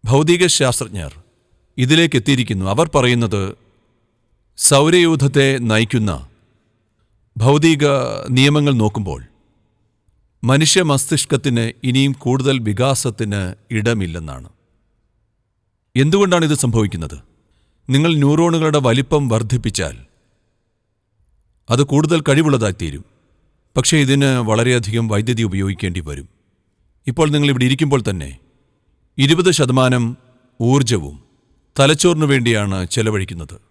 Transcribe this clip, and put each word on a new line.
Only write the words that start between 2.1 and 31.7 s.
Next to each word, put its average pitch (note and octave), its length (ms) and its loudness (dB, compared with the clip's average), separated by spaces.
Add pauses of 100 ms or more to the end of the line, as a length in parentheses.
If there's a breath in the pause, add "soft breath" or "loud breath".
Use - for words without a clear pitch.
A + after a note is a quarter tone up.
എത്തിയിരിക്കുന്നു. A2 520 -2
അവർ D#3+ 220 0
പറയുന്നത് A#2 480 0 (1120)
സൗരയൂഥത്തെ D3 920 4 (240)
നയിക്കുന്ന G#2+ 400 0 (1200)
ഭൗതിക D3 500 2 (500)
നിയമങ്ങൾ C#3+ 460 4
നോക്കുമ്പോൾ G2+ 400 -4 (1200)
മനുഷ്യ C#3+ 460 2
മസ്തിഷ്കത്തിന് C3+ 760 -2 (240)
ഇനിയും C3+ 260 0 (100)
കൂടുതൽ C3 320 0 (120)
വികാസത്തിന് G#2+ 760 -2 (360)
ഇടമില്ലെന്നാണ്. E2+ 720 -4 (1500)
എന്തുകൊണ്ടാണിത് E3 680 2
സംഭവിക്കുന്നത്? G2+ 540 -2 (720)
നിങ്ങൾ D3+ 220 2 (100)
ന്യൂറോണുകളുടെ D#3 680 2
വലിപ്പം C#3 360 0 (100)
വർദ്ധിപ്പിച്ചാൽ A2 640 -4 (1700)
അത് A#2+ 220 2
കൂടുതൽ D#3 360 2
കഴിവുള്ളതായിത്തീരും. A2+ 760 0 (720)
പക്ഷേ - 200 0 (100)
ഇതിന് C#3 260 2 (180)
വളരെയധികം A#2 640 0
വൈദ്യുതി A2 380 -2
ഉപയോഗിക്കേണ്ടി F#2+ 580 -4
വരും. C#2 220 -14 (800)
ഇപ്പോൾ D3+ 260 0
നിങ്ങൾ D3 180 2
ഇവിടെ B2 180 0
ഇരിക്കുമ്പോൾ C#3 400 0
തന്നെ D2+ 220 -8 (840)
ഇരുപത് E3 420 2
ശതമാനം B2+ 440 2 (560)
ഊർജവും A2+ 560 0 (600)